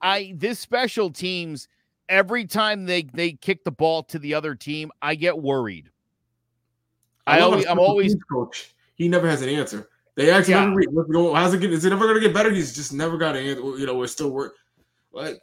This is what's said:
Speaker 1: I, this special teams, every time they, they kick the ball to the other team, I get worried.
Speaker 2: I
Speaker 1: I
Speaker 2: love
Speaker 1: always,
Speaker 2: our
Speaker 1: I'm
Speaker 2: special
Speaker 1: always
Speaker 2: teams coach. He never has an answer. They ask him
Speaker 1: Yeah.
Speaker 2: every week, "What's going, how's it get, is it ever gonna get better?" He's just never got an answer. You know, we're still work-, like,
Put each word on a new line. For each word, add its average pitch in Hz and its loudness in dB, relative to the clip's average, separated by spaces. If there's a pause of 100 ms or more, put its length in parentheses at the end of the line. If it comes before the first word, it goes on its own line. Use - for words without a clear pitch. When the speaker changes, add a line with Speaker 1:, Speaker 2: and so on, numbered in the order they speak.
Speaker 1:
I, 190 -2
this 208 -4
special 233 -2
teams, 175 -8 (420)
every 196 0
time 208 -2
they, 180 -2
they 160 -4
kick 190 -6
the 170 -6
ball 160 0
to 165 -10
the 147 -6
other 151 -4
team, 156 -10 (100)
I 156 -2
get 160 0
worried. 127 -4 (1400)
Speaker 2:
I 147 6
Speaker 1:
I 170 8
Speaker 2:
love 180 6
Speaker 1:
always, 151 2
Speaker 2:
our 175 0
Speaker 1:
I'm 175 2
Speaker 2:
special 180 6
Speaker 1:
always 202 2
Speaker 2:
teams - -2
coach. - -8 (200)
He 170 0
never 170 2
has 143 0
an 131 -4
answer. 131 -6 (260)
They 147 4
ask 185 6
him 185 6
Speaker 1:
Yeah. 196 4
Speaker 2:
every 196 2 (120)
week, - -6
"What's 156 -2
going, 165 2
how's 175 2
it 185 2
get, 190 0
is 160 0
it 190 4
ever 196 2
gonna 220 4
get 202 4
better?" 214 2
He's 151 -2
just 139 -10
never 165 -4
got 156 -2
an 131 -6
answer. 139 -6 (160)
You 139 -6
know, 127 -2
we're 123 -2
still 143 -6
work-, 131 -8 (560)
like, 147 -12